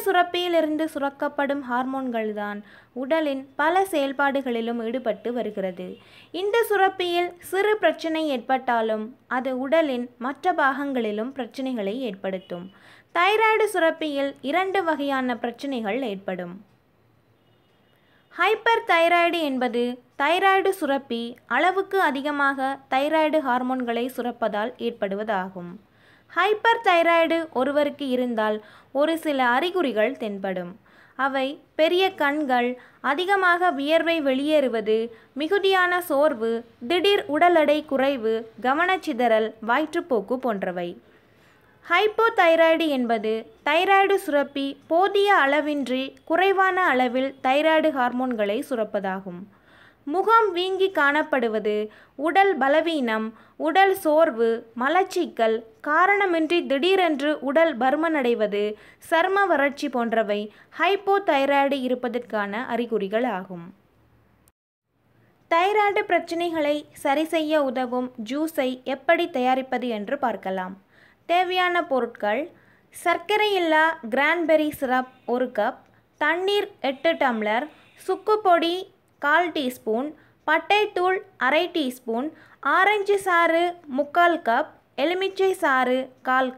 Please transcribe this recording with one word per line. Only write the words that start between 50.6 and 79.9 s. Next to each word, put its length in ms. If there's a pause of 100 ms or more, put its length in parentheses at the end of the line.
காணப்படுவது, 800 (440)
உடல் 380
பலவீனம், 680 (340)
உடல் 360
சோர்வு, 540 (300)
மலச்சிக்கல், 800 (300)
காரணமின்றி 720 (120)
திடீரென்று 600 (100)
உடல் 360
பருமனடைவது, 840 (400)
சர்ம 420
வறட்சி 440
போன்றவை 500 (400)
ஹைப்போதைராய்டு 1000
இருப்பதற்கான 800 (120)
அறிகுறிகள் 560
ஆகும். 360 (1900)
தைராய்டு 540
பிரச்சனைகளை 680 (300)
சரி 200
செய்ய 380
உதவும் 480 (180)
ஜூஸை 400 (260)
எப்படி 340
தயாரிப்பது 680
என்று 200
பார்க்கலாம். 580 (540)
தேவையான 460 (100)
பொருட்கள்: 540 (540)
சர்க்கரையில்லா 880 (300)
கிரான்பெர்ரி 680
சிரப் 340 (140)
ஒரு 220 (100)
கப், 240 (400)
தண்ணீர் 460 (220)
எட்டு 300
டம்ளர், 460 (360)
சுக்குப்பொடி 720 (480)
கால் 300
டீஸ்பூன், 560 (400)